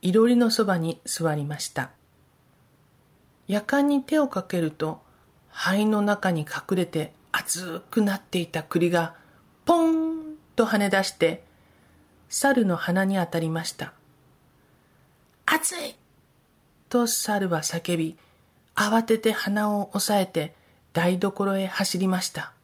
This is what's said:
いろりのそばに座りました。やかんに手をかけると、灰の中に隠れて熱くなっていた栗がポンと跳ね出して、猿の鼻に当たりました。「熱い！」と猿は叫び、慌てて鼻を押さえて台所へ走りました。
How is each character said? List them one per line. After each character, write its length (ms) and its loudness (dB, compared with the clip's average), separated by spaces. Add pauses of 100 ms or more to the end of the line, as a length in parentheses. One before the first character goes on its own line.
い 100 0
ろ 140 6
り 100 6
の 140 4
そ 140 2
ば 140 2
に 260 -4
座 300 -2
り 100 -4
ま 140 -8
し 100 -8
た。 220 -6 (1600)
や 160 -2
か 180 2
ん 80 2
に 140 2
手 160 0
を 100 2
か 140 -4
け 180 -2
る 120 -2
と、 280 -6 (480)
灰 380 0
の 160 2
中 300 0
に 80 0
隠 360 -4
れ 100 0
て 260 -6 (200)
熱 480 -6 (100)
く 120 2
な 140 2
っ 40 -10
て 180 -6
い 80 -2
た 160 -6
栗 280 0
が 240 0 (500)
ポ 260 4
ン 440 -2 (220)
と 100 2
跳 120 0
ね 120 2
出 140 2
し 80 -6
て、 320 0 (840)
猿 380 2
の 100 2
鼻 280 0
に 120 0
当 100 0
た 120 -4
り 100 0
ま 160 -4
し 80 -6
た。 200 -12 (1500)
「熱 300 0
い！」 200 -10 (960)
と 160 2
猿 420 0
は 140 0
叫 340 -2
び、 220 -4 (560)
慌 300 2
て 140 2
て 140 0
鼻 380 0
を 240 -2
押 60 -2
さ 200 2
え 60 2
て 280 -4 (380)
台 260 2
所 380 0
へ 100 -2
走 320 -4
り 100 2
ま 120 0
し 100 -6
た。 220 -12 (120)